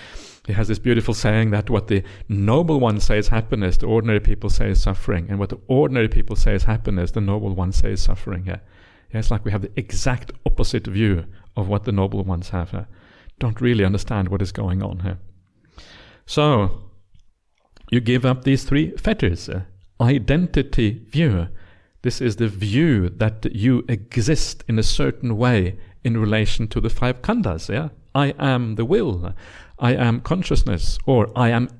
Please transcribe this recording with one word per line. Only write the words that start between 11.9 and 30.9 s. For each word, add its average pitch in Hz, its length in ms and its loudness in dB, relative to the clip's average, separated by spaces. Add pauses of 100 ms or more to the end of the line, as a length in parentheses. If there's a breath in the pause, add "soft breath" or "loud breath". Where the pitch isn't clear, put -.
noble 98 320 0
ones 92 260 -4
have. 87 240 -6
Uh, 95 120 -6 (520 soft breath)
don't 117 240 -4
really 117 240 2
understand 95 440 -2
what 95 120 -2
is 92 100 -4
going 95 300 -4
on 92 200 -6
here. 90 180 -6 (1040 loud breath)
So, 139 600 2 (1040)
you 120 80 2
give 123 260 0
up 127 200 0
these 139 180 2
three 156 340 0
fetters. 123 500 -2
Uh, 92 140 -6 (380)
identity 135 1080 0
view. 110 420 0 (520 soft breath)
This - 180 -4
is 110 180 -2
the 113 100 0
view 104 640 0
that 110 440 -2
you 120 340 0
exist - 800 -2
in 113 120 0
a 107 40 2
certain 127 540 0
way 107 400 0 (260 loud breath)
in 117 140 0
relation 110 520 2
to - 120 -4
the 113 80 0
five 127 320 0
khandhas, 165 480 -2
yeah? 117 200 -4 (260)
"I 139 240 0
am 123 340 -2
the 113 120 -4
will," 113 500 -2 (420 loud breath)
"I 123 160 2
am 120 280 0
consciousness," - 840 2